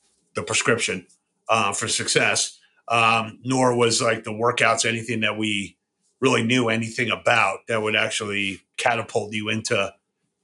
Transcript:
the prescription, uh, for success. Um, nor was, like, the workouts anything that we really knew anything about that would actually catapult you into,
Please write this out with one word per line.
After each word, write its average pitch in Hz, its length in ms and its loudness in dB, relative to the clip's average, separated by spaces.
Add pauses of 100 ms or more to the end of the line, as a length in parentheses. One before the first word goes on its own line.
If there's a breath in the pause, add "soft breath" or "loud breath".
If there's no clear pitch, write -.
(340)
the 104 80 -6
prescription, 110 640 -2 (420)
uh, 104 240 2
for 110 160 -4
success. 107 720 0 (280 soft breath)
Um, 113 560 2
nor 127 320 2
was, 120 240 2
like, 113 220 0
the 110 80 -10
workouts 113 580 2
anything 113 320 -4
that 107 160 -2
we 104 400 -4 (440)
really 120 240 2
knew 120 240 2
anything 113 420 -2
about 101 560 2
that 110 160 -2
would 107 140 0
actually 104 640 -2 (160)
catapult 110 560 -2
you 107 160 -4
into, 107 440 -2 (520)